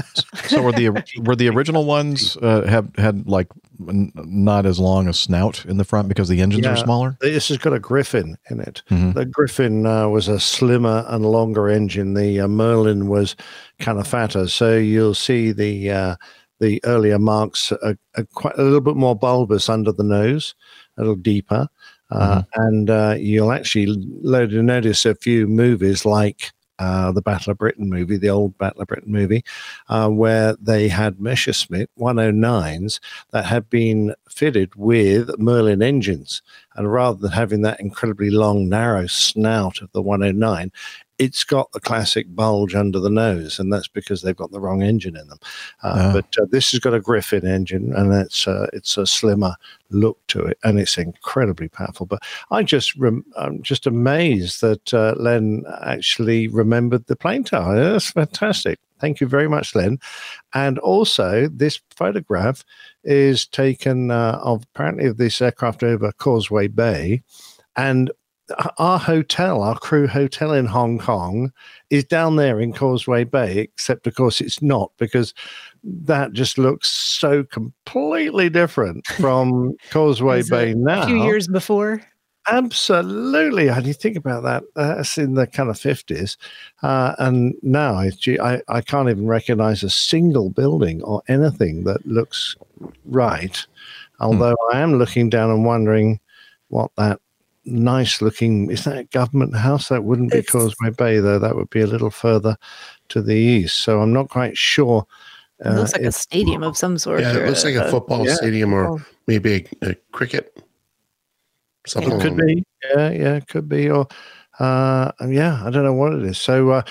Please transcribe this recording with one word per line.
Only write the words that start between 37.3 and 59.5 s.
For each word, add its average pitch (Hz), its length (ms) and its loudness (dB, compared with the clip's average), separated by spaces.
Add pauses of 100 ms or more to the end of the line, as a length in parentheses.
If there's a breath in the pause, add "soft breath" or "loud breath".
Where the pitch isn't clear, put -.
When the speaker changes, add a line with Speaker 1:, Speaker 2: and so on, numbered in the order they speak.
Speaker 2:
having 104 300 0
that 107 180 -2
incredibly 101 500 -4
long, 104 380 2
narrow 104 380 0
snout 107 760 0
of 95 120 -18
the 98 100 -2
one 98 200 0
oh 101 100 2
nine, 98 380 -2 (460 loud breath)
it's 131 280 -2
got 135 260 0
the - 80 -16
classic 110 560 -2
bulge 104 400 0
under 101 240 0
the 95 100 0
nose, 101 520 0
and 95 120 -2
that's 101 140 -4
because 98 360 -8
they've 92 120 -2
got 82 160 -12
the 101 80 -14
wrong 98 240 -2
engine 98 340 -2
in 76 120 -18
them. 76 100 -20 (460 loud breath)
Uh, 90 120 -4
Speaker 1:
Ah. 92 160 4
Speaker 2:
but, 98 140 0 (160)
uh, 98 80 0
this 131 220 0
has 123 80 -2
got 123 120 0
a 117 60 2
Griffin 101 480 0
engine, 95 480 -2
and 98 180 2
it's, 98 360 0
uh, 95 240 -2
it's - 240 -8
a 98 100 -2
slimmer 101 480 0 (360 loud breath)
look 104 360 0
to - 180 -4
it, - 200 -4
and 104 160 2
it's - 180 -2
incredibly 85 720 -4
powerful. 95 360 -10
But 92 160 -6 (300 loud breath)
I 214 140 0
just - 320 0
rem-, 123 280 0 (140)
I'm - 240 -6
just - 240 -4
amazed 123 760 0
that, 110 300 0
uh, 110 240 2
Len 113 460 0 (220)
actually 113 640 -2
remembered 117 580 0
the 147 80 -4
plane 226 300 -4
tower. 95 320 0 (160)
That's 214 180 -2
fantastic. - 720 -2 (180)
Thank 147 220 -2
you 131 80 0
very 143 200 2
much, - 280 -2